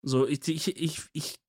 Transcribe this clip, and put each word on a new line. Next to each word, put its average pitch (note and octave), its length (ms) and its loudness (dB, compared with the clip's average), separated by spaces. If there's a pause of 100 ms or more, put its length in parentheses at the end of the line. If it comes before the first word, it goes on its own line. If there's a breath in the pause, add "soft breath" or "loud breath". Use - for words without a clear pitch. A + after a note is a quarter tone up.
So, C3 220 4
ich, C#3 200 -2
ich, D#3+ 200 0 (100)
ich, D#3+ 240 -2 (120)
ich, - 220 -6 (140)